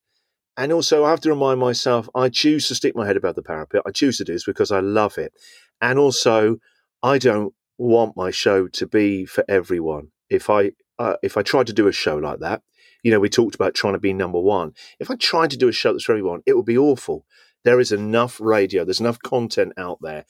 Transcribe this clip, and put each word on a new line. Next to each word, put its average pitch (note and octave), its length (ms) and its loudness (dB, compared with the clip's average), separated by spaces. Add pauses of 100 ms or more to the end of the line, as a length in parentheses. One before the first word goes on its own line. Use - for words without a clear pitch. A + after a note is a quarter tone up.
(600)
And C#3+ 120 -2
also, D#3 340 2
I D3+ 60 4
have D#3+ 100 0
to D#3+ 80 0
remind C3+ 300 2
myself, B2 560 0
I B2+ 140 2
choose D3+ 380 0
to A#2+ 80 -6
stick - 200 -2
my A2+ 100 -4
head G2+ 100 0
above F#2 200 -4
the E2 80 -10
parapet. D#2 420 -6
I G2+ 60 -8
choose C3+ 260 0
to G2+ 60 -6
do E2 100 -8
this - 100 -6
because G2+ 280 -2
I F#2+ 80 2
love G2+ 400 0
it. D#2 120 -8 (500)
And B2+ 180 2
also, A2+ 580 4 (460)
I C3+ 160 4
don't G#2+ 340 0 (240)
want A#2 400 2
my F#2 140 -4
show F#2+ 380 2
to - 180 -8
be G2+ 400 0
for - 200 -2
everyone. E2 600 -2 (240)
If F#2+ 180 -2
I, G#2 220 2 (260)
uh, A2+ 240 -2
if - 160 -4
I G2+ 60 0
tried B2+ 240 2
to A2 60 -10
do G#2+ 140 4
a F#2 40 2
show D2+ 260 -2
like D2+ 220 -6
that, F#2 240 -6 (400)
you A#2 80 4
know, G#2+ 80 4
we G2+ 100 2
talked A#2 240 2
about F#2+ 220 -2
trying G2+ 180 -2
to F#2+ 60 -2
be G2 140 -2
number F2+ 260 -2
one. F2+ 340 0 (260)
If - 120 -8
I C4+ 40 -6
tried E3 360 0
to B2+ 60 -10
do B2+ 100 2
a A2+ 40 2
show A2 200 -2
that's - 140 -4
for A#2 80 0
everyone, F#2 340 -4
it C3+ 100 4
would G#2+ 80 0
be A#2 120 0
awful. C3+ 500 0 (360)
There B2 160 6
is B2 120 2
enough A2 480 -2
radio, G2+ 440 2
there's F#2 160 -4
enough A#2 200 -2
content A2 580 -2
out F2+ 240 -10
there D#2 280 -12